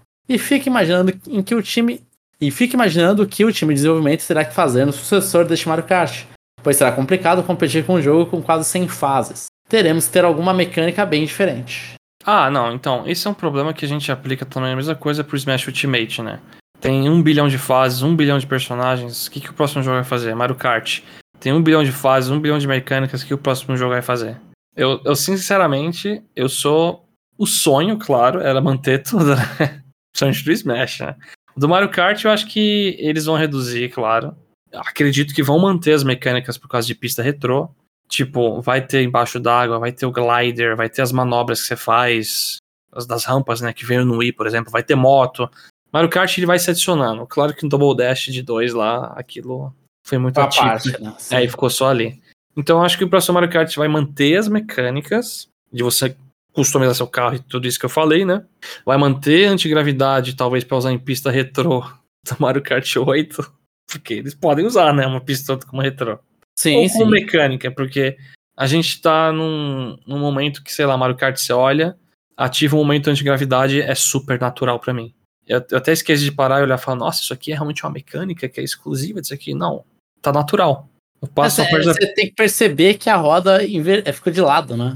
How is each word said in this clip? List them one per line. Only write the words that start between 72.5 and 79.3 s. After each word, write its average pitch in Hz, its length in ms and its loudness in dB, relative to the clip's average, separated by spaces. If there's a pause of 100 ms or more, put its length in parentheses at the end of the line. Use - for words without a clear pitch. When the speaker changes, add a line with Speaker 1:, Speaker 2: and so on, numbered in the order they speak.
Speaker 2:
um - 20 4
momento 147 300 2
antigravidade, 139 720 0
é 139 120 -2
super 131 460 -2
natural 123 400 -2
pra 127 140 -6
mim. 117 200 -10 (320)
Eu, 123 240 0
eu 131 80 0
até 127 140 0
esqueço 160 320 2
de 143 80 0
parar 139 280 2
e 143 40 2
olhar 131 160 0
e - 20 -14
falar, 131 140 -4
"Nossa, 123 260 -4
isso - 120 -8
aqui 139 180 -10
é 156 40 -6
realmente 147 280 -6
uma 147 80 -6
mecânica 147 560 -10
que 131 140 -10
é - 20 -6
exclusiva 151 560 -8
disso - 140 -10